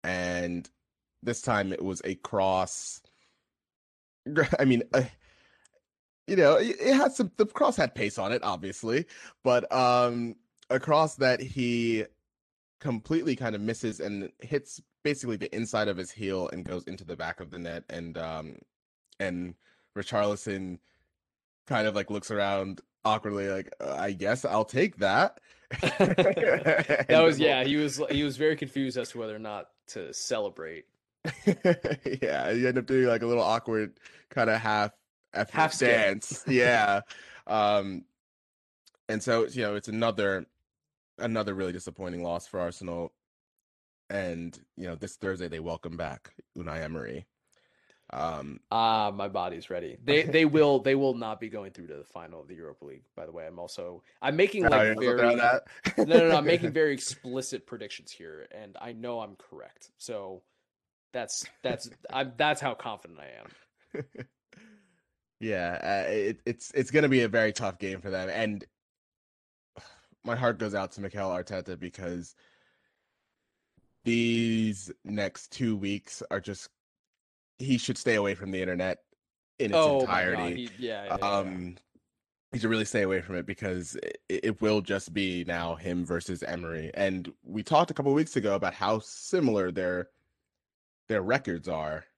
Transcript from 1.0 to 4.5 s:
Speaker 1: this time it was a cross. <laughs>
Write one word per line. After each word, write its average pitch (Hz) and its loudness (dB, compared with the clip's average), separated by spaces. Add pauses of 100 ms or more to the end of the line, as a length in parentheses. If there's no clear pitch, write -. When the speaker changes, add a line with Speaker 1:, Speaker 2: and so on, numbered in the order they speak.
Speaker 1:
this 117 -4
time 101 2
it - -4
was 92 -4
a 147 -4
cross. - -2 (1200)
<laughs> 147 2